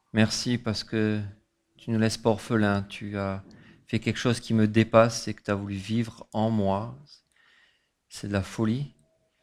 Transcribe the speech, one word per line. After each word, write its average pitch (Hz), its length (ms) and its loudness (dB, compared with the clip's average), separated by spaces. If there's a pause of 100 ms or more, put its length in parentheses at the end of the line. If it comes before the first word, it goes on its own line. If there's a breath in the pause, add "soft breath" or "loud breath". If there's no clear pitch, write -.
(120)
Merci 110 460 2
parce 110 240 -4
que 107 380 0 (560)
tu - 140 -12
ne 113 80 2
laisses 110 180 2
pas - 140 2
orphelin, 104 520 2
tu 101 360 -10
as 98 260 -4 (420 loud breath)
fait 110 140 -2
quelque - 180 -2
chose 117 220 0
qui - 140 -4
me 110 120 6
dépasse 113 640 4
et 107 60 -8
que - 80 -16
tu - 80 -6
as 104 40 2
voulu 101 200 -4
vivre 107 580 -4
en 110 180 0
moi. 107 480 -2 (1120 soft breath)
C'est - 180 -12
de 101 60 -4
la 98 100 2
folie, 117 520 -2 (480)